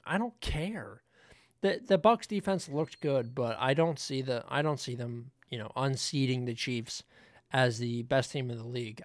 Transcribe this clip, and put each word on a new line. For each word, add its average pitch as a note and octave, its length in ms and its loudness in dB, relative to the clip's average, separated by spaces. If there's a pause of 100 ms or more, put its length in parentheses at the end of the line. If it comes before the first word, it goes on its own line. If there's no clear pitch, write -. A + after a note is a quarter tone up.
I E3+ 120 2
don't A#3 220 -4
care. D#3+ 600 -4 (600)
The, G3 220 2
the F#3+ 140 6
Bucs A3 280 4
defense G3 420 -2
looked D3+ 320 -2
good, B2+ 340 0
but A#2 240 0
I C3 160 2
don't E3 240 4
see C3 240 -4
the, B2+ 260 -2
I C#3 140 2
don't D3+ 180 0
see B2 140 -6
them, A#2+ 360 -6 (180)
you B2 100 -6
know, G#2+ 180 -8
unseating C3 680 2
the A#2+ 100 -2
Chiefs A#2+ 500 -4 (480)
as B2 260 4
the A#2 240 -2
best C3 300 2
team B2+ 180 -4
in A#2 80 -6
the A2+ 80 -10
league. A#2+ 380 -6